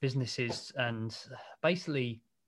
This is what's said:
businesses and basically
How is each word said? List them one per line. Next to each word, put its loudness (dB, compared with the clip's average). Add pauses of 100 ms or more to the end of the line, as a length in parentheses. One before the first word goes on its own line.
businesses 0
and 0 (460)
basically 2 (260)